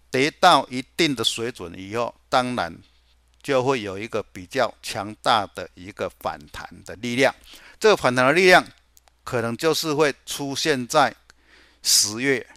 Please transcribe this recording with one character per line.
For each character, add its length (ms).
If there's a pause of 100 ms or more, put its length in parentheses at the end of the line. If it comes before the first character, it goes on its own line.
(120)
跌 200
到 380
一 160 (100)
定 200
的 100
水 260
准 240
以 220
后， 180 (140)
当 260
然 220 (680)
就 220
会 160
有 180
一 80
个 180
比 200
较 280 (100)
强 400
大 240
的 260
一 180
个 160 (140)
反 180 (100)
弹 200 (160)
的 120
力 200
量。 180 (460)
这 80
个 80
反 180
弹 120
的 80
力 100
量 180 (600)
可 160
能 160
就 160
是 220
会 200 (120)
出 280
现 320
在 300 (680)
十 380
月。 260 (100)